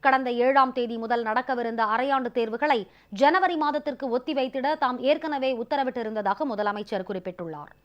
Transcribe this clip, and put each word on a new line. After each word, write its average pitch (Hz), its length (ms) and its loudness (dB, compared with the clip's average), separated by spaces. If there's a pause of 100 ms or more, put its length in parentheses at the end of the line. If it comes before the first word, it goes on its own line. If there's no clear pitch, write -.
கடந்த 262 300 4
ஏழாம் 254 400 4
தேதி 240 260 -2
முதல் 233 260 -2
நடக்கவிருந்த 233 580 -2 (120)
அரையாண்டு 262 380 0
தேர்வுகளை 240 460 0 (320)
ஜனவரி 330 460 4
மாதத்திற்கு 294 520 -2 (100)
ஒத்திவைத்திட 269 600 -2
தாம் 247 220 0
ஏற்கனவே 285 560 0
உத்தரவிட்டிருந்ததாக 226 960 -2
முதலமைச்சர் 202 560 -4
குறிப்பிட்டுள்ளார். 175 640 -8 (120)